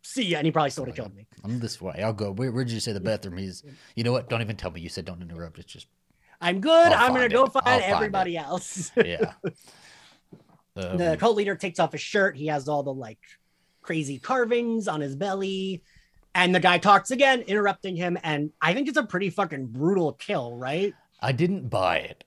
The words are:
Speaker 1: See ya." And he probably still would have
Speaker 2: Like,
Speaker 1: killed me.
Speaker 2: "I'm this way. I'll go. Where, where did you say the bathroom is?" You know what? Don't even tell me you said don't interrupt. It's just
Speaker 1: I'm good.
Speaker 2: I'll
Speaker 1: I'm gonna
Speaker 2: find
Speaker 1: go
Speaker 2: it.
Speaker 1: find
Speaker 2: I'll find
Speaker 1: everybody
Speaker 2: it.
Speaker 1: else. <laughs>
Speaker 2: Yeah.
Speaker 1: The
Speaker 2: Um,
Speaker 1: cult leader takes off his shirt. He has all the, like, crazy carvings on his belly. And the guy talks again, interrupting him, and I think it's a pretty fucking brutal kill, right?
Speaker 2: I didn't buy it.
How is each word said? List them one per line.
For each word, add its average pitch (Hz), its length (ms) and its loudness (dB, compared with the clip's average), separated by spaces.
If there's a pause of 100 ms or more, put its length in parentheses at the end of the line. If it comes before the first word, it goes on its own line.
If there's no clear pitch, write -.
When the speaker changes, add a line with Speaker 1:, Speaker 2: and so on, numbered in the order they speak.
Speaker 1:
See - 240 -6
ya." 170 140 0
And 151 60 0
he 156 60 4
probably 147 200 2
still 135 140 -8
would 127 100 -8
have 120 100 -8
Speaker 2:
Like, - 80 -
Speaker 1:
killed - 20 -20
me. 101 120 -20 (160)
Speaker 2:
"I'm 117 160 -6
this 113 200 -8
way. 90 240 -8
I'll 110 100 0
go. 101 180 -4
Where, 120 200 -4
where 127 120 -2
did 117 100 -4
you 110 60 -4
say 110 140 -4
the 101 60 -4
bathroom 95 380 -4
is?" 95 260 -10 (320)
You 117 80 -4
know 120 80 2
what? 123 180 -2
Don't 117 120 -2
even 107 160 -4
tell 90 140 -6
me 85 100 -12
you 85 80 -10
said 85 160 -10
don't 87 160 -12
interrupt. 85 380 -14
It's - 120 -20
just - 160 -20 (540)
Speaker 1:
I'm 180 200 0
good. 330 300 8
Speaker 2:
I'll 240 140 8
Speaker 1:
I'm - 80 4
gonna 254 80 2
Speaker 2:
find 240 100 2
Speaker 1:
go 247 140 6
Speaker 2:
it. - 80 -6
Speaker 1:
find 262 140 2
Speaker 2:
I'll 254 120 6
find 285 140 0
Speaker 1:
everybody 190 440 0
Speaker 2:
it. - 20 -4
Speaker 1:
else. 175 540 -8
<laughs> - 40 0
Speaker 2:
Yeah. 87 360 0 (1400)
Speaker 1:
The 98 380 -2
Speaker 2:
Um, - 40 -2
Speaker 1:
cult 220 180 2
leader 202 200 0
takes 190 240 -8
off 160 120 2
his 147 80 -10
shirt. 190 380 0
He 147 100 -6
has 143 220 -4
all 147 140 -2
the, 135 100 -6
like, 120 260 -12 (640)
crazy 147 360 -4
carvings 233 680 0
on 156 140 -4
his 139 120 -4
belly. 190 720 -4 (520)
And 180 180 6
the 180 60 6
guy 180 180 6
talks 196 340 6
again, 262 300 4
interrupting 196 540 -2
him, 175 280 -2
and 151 280 -2 (100)
I 165 120 4
think 262 140 -2
it's 302 100 -2
a 285 60 2
pretty 190 260 -2
fucking 156 380 -4
brutal 151 460 0
kill, 120 420 -6
right? 147 380 -4 (280)
Speaker 2:
I 131 120 0
didn't 160 360 0
buy 90 280 2
it. - 300 -8